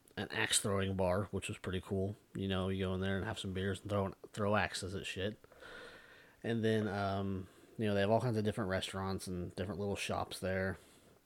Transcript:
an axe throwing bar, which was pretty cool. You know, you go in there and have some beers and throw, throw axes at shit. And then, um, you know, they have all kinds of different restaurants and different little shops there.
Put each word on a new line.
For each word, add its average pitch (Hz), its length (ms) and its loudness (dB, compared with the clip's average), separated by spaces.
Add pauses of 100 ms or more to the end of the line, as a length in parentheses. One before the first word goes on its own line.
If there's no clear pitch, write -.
(180)
an 101 120 -2
axe 107 300 2
throwing 98 340 2
bar, 95 380 2
which 98 160 -4
was 104 100 -6
pretty 92 220 -4
cool. 98 380 -2 (180)
You 98 140 -2
know, 92 180 2
you 95 160 0
go 92 120 0
in 92 40 -2
there 95 160 0
and 95 100 -2
have 110 140 -4
some 95 140 -4
beers 95 260 -2
and 104 100 -8
throw, 98 240 0 (200)
throw 104 240 2
axes 92 360 -2
at 98 120 -6
shit. 101 340 -4 (1040)
And 113 220 0
then, 107 240 4
um, 98 580 0 (300)
you 113 80 0
know, 104 80 4
they 101 80 6
have 101 100 6
all 110 80 8
kinds 120 160 2
of 107 80 2
different 104 260 0
restaurants 95 560 -2
and 90 300 -4
different 92 240 -4
little 101 160 0
shops - 460 -2
there. 95 360 0 (480)